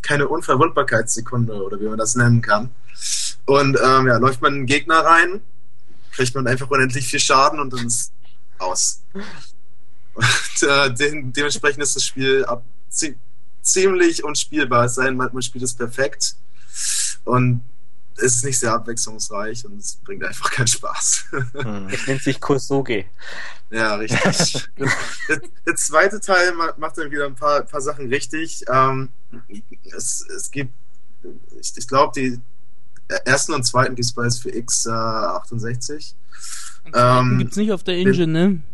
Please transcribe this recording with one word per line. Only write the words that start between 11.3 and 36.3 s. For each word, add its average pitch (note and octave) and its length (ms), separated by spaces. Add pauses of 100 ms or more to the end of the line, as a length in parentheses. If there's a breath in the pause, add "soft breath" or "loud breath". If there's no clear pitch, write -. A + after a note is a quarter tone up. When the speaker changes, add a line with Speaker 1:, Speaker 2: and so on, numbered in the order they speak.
Speaker 1:
ist - 140
das - 80
Spiel C3+ 400
ab-, A#2 180 (260)
zie-, D3 280 (440)
ziemlich F3+ 640
unspielbar, C#3 600
es B2 100
sei C3 100
denn, C3 120
man, B2+ 160
man B2+ 80
spielt B2+ 240
es B2+ 80
perfekt. C3 640 (880 loud breath)
Und B2 360 (540)
es B2+ 200
ist - 100
nicht C3+ 140
sehr A#2 120
abwechslungsreich A2 920
und G2+ 140
es - 160
bringt - 280
einfach - 280
keinen A#2+ 160
Spaß. - 580 (280)
Speaker 2:
Hm. G#2+ 380
Speaker 3:
Es - 160
nennt C3+ 140
sich - 180
Kosoge. C3 680 (680 loud breath)
Speaker 1:
Ja, A2+ 240
richtig. - 800
Speaker 2:
<laughs> - 540
Speaker 1:
Der, D3+ 140 (240)
der E3+ 100
zweite G3 460
Teil F3+ 320
ma-, E3 240
macht D#3 200
dann D3+ 140
wieder C#3+ 140
ein C3+ 100
paar, D3 280
paar D3 180
Sachen C#3 260
richtig. D#3 640
Ähm, C3 380 (880)
es, - 240
es - 300
gibt, C3+ 200 (880)
ich, - 160
ich - 120
glaub, C3+ 260
die B2+ 260 (840)
ersten C#3 280
und C3+ 100
zweiten B2+ 320
gibt's A#2+ 180
beides A#2+ 260
für - 140
X, - 320
äh, A#2 60
achtundsechzig. A2+ 1200 (720 loud breath)